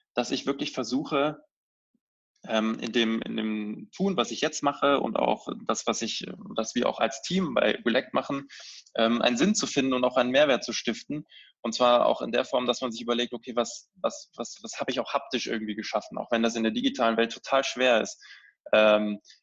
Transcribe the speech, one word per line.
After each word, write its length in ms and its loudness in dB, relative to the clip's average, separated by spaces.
dass 160 -2
ich 140 -2
wirklich 260 -2
versuche, 680 -2
ähm, 320 0
in 140 -6
dem, 280 2
in 140 -6
dem 560 -4
Tun, 260 -2
was 140 0
ich 100 -8
jetzt 220 -2
mache 380 2
und 160 -2
auch 300 0
das, 200 -2
was 140 0
ich, 240 -4
das 180 -4
wir 140 0
auch 120 -2
als 220 0
Team 320 -2
bei 180 4
Relect 280 0
machen, 340 -2
ähm, 260 2
einen 160 4
Sinn 180 4
zu 120 0
finden 260 0
und 120 0
auch 120 0
einen 140 2
Mehrwert 320 4
zu 100 -6
stiften. 520 -6
Und 140 -4
zwar 300 6
auch 160 4
in 100 -4
der 140 2
Form, 200 0
dass 160 0
man 100 -2
sich 100 -10
überlegt, 320 0
"Okay, 220 -10
was, 400 -4
was, 400 -6
was, 280 -10
was 160 -10
hab 100 -4
ich 120 -2
auch 120 -6
haptisch 340 -4
irgendwie 280 -4
geschaffen?" 420 -6
Auch 140 -8
wenn 120 2
das 120 0
in 80 0
der 80 2
digitalen 460 0
Welt 160 0
total 320 0
schwer 360 2
ist, 220 -8
ähm, 460 6